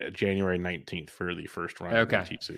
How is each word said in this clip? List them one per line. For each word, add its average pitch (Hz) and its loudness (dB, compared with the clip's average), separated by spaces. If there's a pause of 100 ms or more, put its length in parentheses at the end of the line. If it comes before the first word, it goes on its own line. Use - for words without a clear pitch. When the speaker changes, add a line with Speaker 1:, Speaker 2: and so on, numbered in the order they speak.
(120)
Speaker 1:
January 98 4
nineteenth 87 -6
for 90 -4
the 82 -8
first - -8
round 90 2
of 113 6
Speaker 2:
Okay. 107 4
Speaker 1:
A 90 -2
T - -8
C. - -8